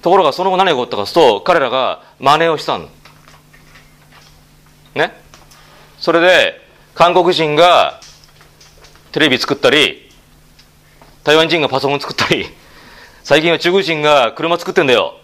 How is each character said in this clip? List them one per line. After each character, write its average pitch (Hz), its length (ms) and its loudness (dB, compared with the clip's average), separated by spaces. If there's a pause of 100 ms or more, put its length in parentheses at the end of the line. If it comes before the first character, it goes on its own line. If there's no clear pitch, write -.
と 175 80 -2
こ 190 80 4
ろ 185 60 2
が 139 100 0
そ 180 100 -6
の 190 60 -2
後 185 80 -2
何 190 80 2
が 180 60 0
起 139 60 -2
こ 123 60 -4
っ 117 40 -8
た 117 100 -8
か 101 80 -6
と - 40 -14
い - 20 -16
う - 20 -16
と、 127 280 4
彼 170 180 0
ら 131 100 -2
が 127 320 -4 (180)
真 139 240 2
似 165 60 0
を 151 80 -2
し - 80 -12
た 123 120 -6
の。 80 120 -14 (2000)
ね。 143 180 -4 (880)
そ - 120 -4
れ 165 80 2
で、 165 400 2 (360)
韓 175 180 2
国 180 200 2
人 151 220 -2
が 151 440 2 (1120)
テ - 100 -4
レ 143 80 2
ビ 127 80 0
作 - 160 -4
っ - 40 -4
た - 120 0
り、 127 400 -2 (1120)
台 147 120 2
湾 160 120 2
人 165 140 -2
が 131 80 -2
パ 131 100 -4
ソ 139 80 -4
コ 139 80 -2
ン 139 40 -6
作 - 140 -12
っ - 20 -12
た - 180 -2
り、 101 140 -6 (760)
最 151 180 2
近 170 100 0
は 151 80 -2
中 175 120 -2
国 190 120 0
人 156 180 -4
が 143 300 2
車 165 260 -4
作 180 140 -10
っ - 20 -10
て 180 100 0
ん 143 40 0
だ 127 60 2
よ。 95 300 0